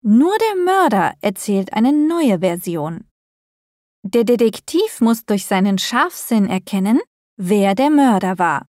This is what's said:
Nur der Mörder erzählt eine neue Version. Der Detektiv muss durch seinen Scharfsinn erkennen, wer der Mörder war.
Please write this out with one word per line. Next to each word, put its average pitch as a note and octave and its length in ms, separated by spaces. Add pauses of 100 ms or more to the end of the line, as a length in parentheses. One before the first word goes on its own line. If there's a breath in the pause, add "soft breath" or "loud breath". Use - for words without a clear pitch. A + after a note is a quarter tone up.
Nur B3+ 360
der G#4+ 260
Mörder E4+ 560
erzählt G3 540
eine A#3+ 180
neue D4+ 480
Version. E3+ 640 (960)
Der A#3 220
Detektiv A#3+ 760
muss A3+ 240
durch G3+ 200
seinen G3 320
Scharfsinn A#3+ 720
erkennen, G3 540 (340)
wer G3 400
der C4+ 140
Mörder A3 500
war. D#3+ 260 (120)